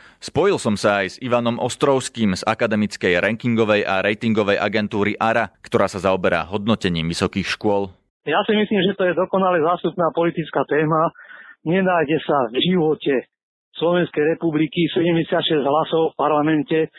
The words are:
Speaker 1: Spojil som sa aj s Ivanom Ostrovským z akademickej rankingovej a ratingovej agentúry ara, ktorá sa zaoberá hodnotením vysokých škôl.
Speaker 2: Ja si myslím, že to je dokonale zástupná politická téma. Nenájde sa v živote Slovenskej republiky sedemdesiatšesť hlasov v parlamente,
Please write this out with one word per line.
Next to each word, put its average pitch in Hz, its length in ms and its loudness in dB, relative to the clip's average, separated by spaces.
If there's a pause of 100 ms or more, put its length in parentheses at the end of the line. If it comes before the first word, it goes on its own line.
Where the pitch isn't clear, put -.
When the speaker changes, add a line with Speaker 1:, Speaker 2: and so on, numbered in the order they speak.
(200)
Speaker 1:
Spojil 170 400 -2
som 110 160 -2
sa 101 300 0
aj 92 100 -8
s - 60 -20
Ivanom 120 400 -2
Ostrovským 123 720 0
z - 80 -6
akademickej 107 800 0
rankingovej 107 640 0
a 95 160 -2
ratingovej 104 580 0
agentúry 104 560 -2
ara, 113 380 0 (100)
ktorá 101 240 2
sa 92 140 -8
zaoberá 92 420 2
hodnotením 92 640 -2
vysokých 90 460 -2
škôl. 101 400 -2 (340)
Speaker 2:
Ja 160 160 0
si 214 140 0
myslím, 208 260 0
že 196 160 0
to 185 80 0
je 170 80 0
dokonale 180 480 0
zástupná 170 480 0
politická 165 560 -2
téma. 156 460 0 (500)
Nenájde 170 540 0 (100)
sa 135 240 0
v 127 80 -2
živote 151 680 0 (480)
Slovenskej 160 580 0
republiky 160 560 0
sedemdesiatšesť 165 720 0
hlasov 156 480 0
v - 80 -10
parlamente, 151 580 2 (220)